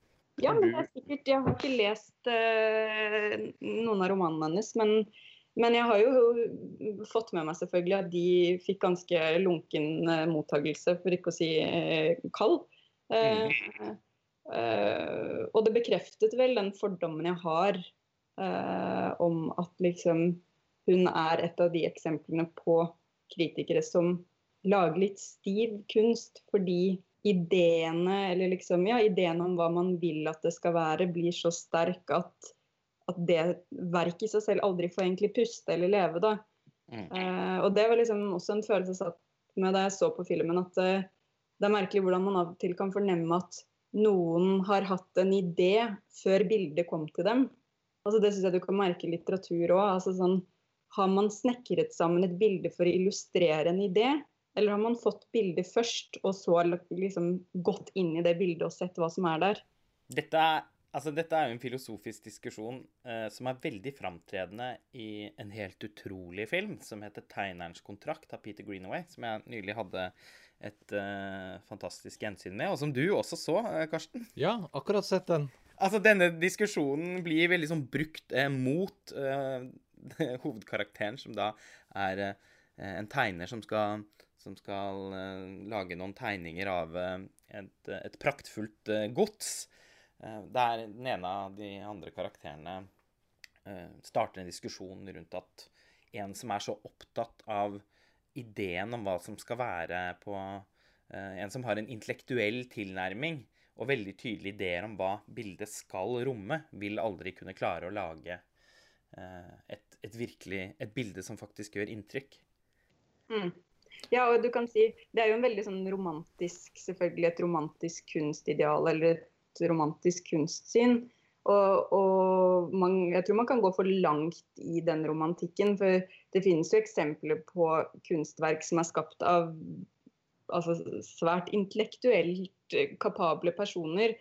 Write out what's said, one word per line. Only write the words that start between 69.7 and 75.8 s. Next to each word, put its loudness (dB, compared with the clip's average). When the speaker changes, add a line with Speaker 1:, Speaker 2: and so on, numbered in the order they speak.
Speaker 2:
hadde -6
et, -16
eh, -6
fantastisk -14
gjensyn -10
med, -4
og -4
som -2
du 0
også 0
så, 0
eh, -2
Karsten. -8
Speaker 3:
Ja, 0
akkurat 0
sett 0
den. 0
Speaker 2:
Altså, 2